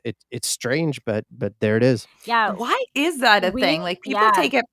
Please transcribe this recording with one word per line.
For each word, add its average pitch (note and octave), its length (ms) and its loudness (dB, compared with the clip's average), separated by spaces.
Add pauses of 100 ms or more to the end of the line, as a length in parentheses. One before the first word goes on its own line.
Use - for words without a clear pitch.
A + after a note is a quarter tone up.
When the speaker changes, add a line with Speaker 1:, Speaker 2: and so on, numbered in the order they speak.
Speaker 1:
it, A#2 120 -8 (140)
it's - 180 -8
strange, C#3+ 580 -4
but, A2 240 -2
but G2+ 300 -8
there A2 180 2
it A2+ 40 0
is. B2 240 2 (200)
Speaker 2:
Yeah. A3 260 0
Speaker 3:
Why A#3+ 260 -2 (160)
is D4 260 -2
that G#3+ 240 6
a F#3 80 0
Speaker 2:
We, B3 100 -4
Speaker 3:
thing? E3 200 2
Like, F3+ 200 -6
people G#3+ 220 -2
Speaker 2:
yeah. A3 80 6
Speaker 3:
take B3+ 200 2
it B3 200 0